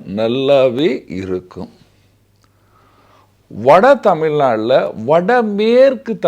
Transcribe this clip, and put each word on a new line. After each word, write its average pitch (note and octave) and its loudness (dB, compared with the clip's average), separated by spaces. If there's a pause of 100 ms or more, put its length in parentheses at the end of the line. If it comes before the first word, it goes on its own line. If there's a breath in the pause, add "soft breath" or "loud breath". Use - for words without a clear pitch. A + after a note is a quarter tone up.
(220)
நல்லாவே C3 0 (300)
இருக்கும். F#2 -10 (1800 soft breath)
வட C#3+ 4 (240)
தமிழ்நாடுல, C#3+ 0 (340)
வடமேற்கு A3+ 0 (160)